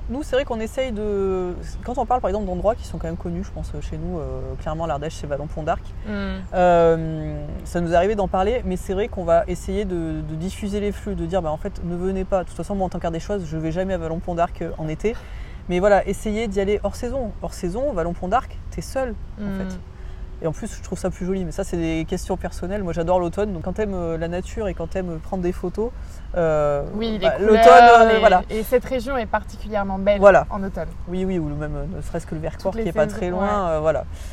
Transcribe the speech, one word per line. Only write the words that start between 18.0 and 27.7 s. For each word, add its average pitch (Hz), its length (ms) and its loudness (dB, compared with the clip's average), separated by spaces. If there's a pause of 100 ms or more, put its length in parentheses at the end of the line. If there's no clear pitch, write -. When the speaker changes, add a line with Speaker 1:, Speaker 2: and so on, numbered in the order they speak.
Speaker 1:
t'es 175 100 -8
seul, 254 320 -4 (260)
en 208 40 -6
Speaker 2:
Mm. 196 160 -4
Speaker 1:
fait. 185 180 -6 (640)
Et 165 60 -4
en 156 60 -2
plus, - 200 -8
je - 80 -12
trouve - 160 -8
ça 190 120 -4
plus 180 160 -6
joli, 190 180 -2
mais 165 80 -4
ça, 196 140 -4
c'est - 100 -4
des 165 300 -2
questions 185 320 -4
personnelles. 185 440 -6
Moi, 175 120 -4
j'adore 170 260 2
l'automne. 180 320 -2
Donc, 160 120 -6
quand 185 100 -4
t'aimes, 202 200 -2
euh, 165 240 -4
la 165 120 -4
nature 185 400 -4
et 175 40 -4
quand 165 140 -6
t'aimes 175 320 -4
prendre 185 240 -6
des 180 80 0
photos, 196 400 -4 (460)
euh, 151 480 2 (100)
Speaker 2:
Oui, 220 220 -2
les 180 100 0
Speaker 1:
bah, 160 40 6
Speaker 2:
couleurs, 196 200 2
Speaker 1:
l'automne, 226 560 12